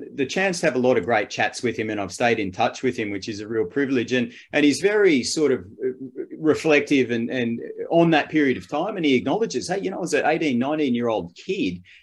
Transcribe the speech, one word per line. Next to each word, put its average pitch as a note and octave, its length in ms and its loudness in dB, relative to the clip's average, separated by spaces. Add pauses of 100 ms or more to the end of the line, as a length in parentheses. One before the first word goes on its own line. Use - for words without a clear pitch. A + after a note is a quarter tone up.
(140)
the C3 120 -2
chance F#3+ 340 -2
to E3+ 60 2
have B2+ 80 2
a C3 40 -2
lot B2 200 4
of - 60 -2
great A2 260 0
chats - 320 -2
with A#2 160 -2
him, A2 100 -4
and G#2 120 -4
I've F#2+ 100 -6
stayed A#2 300 0
in F#2+ 100 -4
touch - 320 -2
with B2 140 0
him, G#2+ 140 -4
which G2+ 180 -8
is G#2 120 -8
a G#2+ 60 -10
real A2 180 0
privilege. B2+ 480 -2
And, A#2+ 200 0 (200)
and C#3+ 120 4
he's C3+ 160 4
very F#3+ 420 4
sort C#3+ 300 0
of, G#2 80 -2
uh, A2+ 300 -8 (480)
reflective D3 760 4
and, A#2 180 -2
and A#2 300 -2 (300)
on E3 200 6
that D3 180 2
period C#3+ 280 2
of F2+ 120 -14
time. F#3+ 280 -4
And E3 100 0
he C3+ 80 4
acknowledges, B2+ 540 0
"Hey, G3 120 -2
you F#3+ 100 -4
know, - 80 -8
I - 20 -6
was D3 140 -4
an C3 120 2
eighteen, D#3 320 0
nineteen-year-old A#2+ 760 -2
kid G#2+ 460 -6 (200)